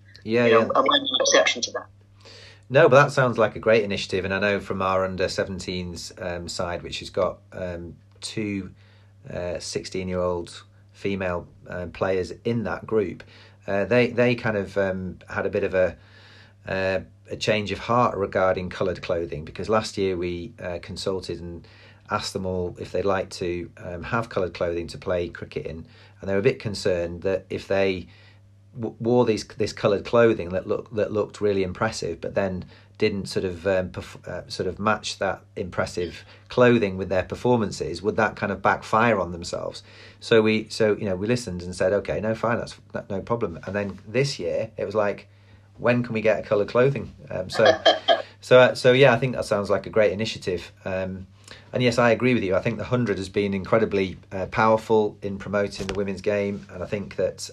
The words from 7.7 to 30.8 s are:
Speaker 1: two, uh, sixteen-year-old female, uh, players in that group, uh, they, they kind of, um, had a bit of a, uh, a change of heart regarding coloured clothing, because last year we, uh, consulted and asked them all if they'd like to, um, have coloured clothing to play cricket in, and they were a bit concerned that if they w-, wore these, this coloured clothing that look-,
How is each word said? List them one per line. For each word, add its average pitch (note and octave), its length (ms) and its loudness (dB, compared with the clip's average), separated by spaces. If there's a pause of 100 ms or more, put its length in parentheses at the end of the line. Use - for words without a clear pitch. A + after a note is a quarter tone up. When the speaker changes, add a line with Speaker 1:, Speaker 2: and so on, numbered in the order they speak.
Speaker 1:
two, G2+ 500 -6 (600)
uh, F2 260 -6
sixteen-year-old F2+ 1040 -6 (300)
female, F#2+ 560 -4 (200)
uh, F2+ 180 -8
players F#2 460 -4 (120)
in A#2 200 -2
that E2+ 220 -6
group, G#2 380 -2 (420)
uh, G2 200 0
they, A#2+ 220 4
they B2 260 2
kind A2+ 220 -2
of, F#2+ 220 -4
um, F#2 400 -2 (100)
had G2 180 -4
a F#2+ 40 0
bit G2 140 0
of F#2 100 -2
a, F#2 220 2 (720)
uh, F#2+ 320 0 (300)
a G2+ 60 -8
change G#2+ 360 0
of F2+ 60 -4
heart A#2 380 2
regarding F#2 520 0
coloured F2+ 340 -4
clothing, D#2 420 -4
because F2+ 240 -10
last A2 300 0
year F#2+ 180 0
we, F2 360 -6 (100)
uh, F2 200 -6
consulted F2+ 580 -6
and E2+ 260 -14 (440)
asked - 220 -4
them G2 140 -6
all F2+ 320 -4
if - 140 -12
they'd F2+ 120 -2
like F#2+ 260 0
to, F2 480 -6
um, F2 240 -10
have A#2 260 -4
coloured F2+ 260 -4
clothing F2 340 -2
to - 100 -12
play F2+ 300 -2
cricket - 380 -10
in, D#2+ 200 -12 (340)
and F#2+ 80 -8
they G2 60 0
were G2 60 4
a - 20 -4
bit C3 160 4
concerned F2 640 -2
that F#2+ 280 -2
if G2 180 -8
they G2 380 0 (680)
w-, A2 240 -8
wore B2 260 4
these, G#2+ 200 0 (140)
this G#2 140 -2
coloured G2+ 320 2
clothing A2 460 4
that F#2+ 160 -4
look-, - 280 -4